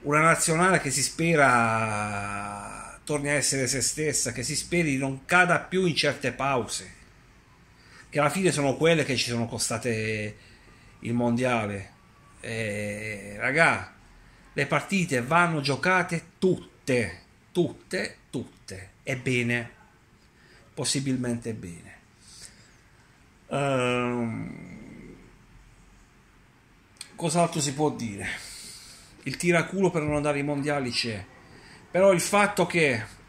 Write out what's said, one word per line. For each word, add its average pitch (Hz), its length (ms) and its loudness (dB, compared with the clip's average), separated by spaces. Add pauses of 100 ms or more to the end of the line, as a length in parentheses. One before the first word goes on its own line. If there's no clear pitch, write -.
una 147 220 2
nazionale 165 580 4
che 143 100 -4
si 135 120 0
spera 104 2000 0
torni 143 240 -2
a 143 60 0
essere 135 340 0
se 135 120 0
stessa, 139 520 0
che 123 100 -6
si 143 140 -4
speri 160 400 0
non 135 280 -4
cada 170 360 4
più 185 260 0
in 160 80 2
certe 131 380 0
pause, 123 640 -2 (1120)
che - 100 -4
alla 147 100 4
fine 180 220 2
sono 143 240 2
quelle 160 300 4
che 127 120 -2
ci 120 140 -2
sono 117 160 0
costate 110 920 -4 (640)
il 117 160 -4
mondiale. 117 840 0 (420)
Eh, 104 960 -8
raga, 127 540 2 (600)
le 143 140 -2
partite 151 540 0
vanno 160 400 2
giocate 170 640 0 (140)
tutte, 123 840 -2 (300)
tutte, - 640 -4 (140)
tutte, - 600 -12 (120)
e 135 140 -6
bene, 120 540 -2 (1000)
possibilmente 123 800 -4
bene. - 460 -14 (1500)
Ehm, 123 1700 -2 (2000)
cos'altro 170 460 0
si 139 140 -2
può 147 160 2
dire? 107 360 -6 (1000)
Il 135 120 -6
tiraculo 175 540 2
per 170 120 -2
non 151 140 0
andare 147 220 0
ai 143 60 -2
mondiali 143 460 -2
c'è, 113 320 -4 (680)
però 190 220 6
il 175 80 4
fatto 202 440 4
che 139 540 0 (100)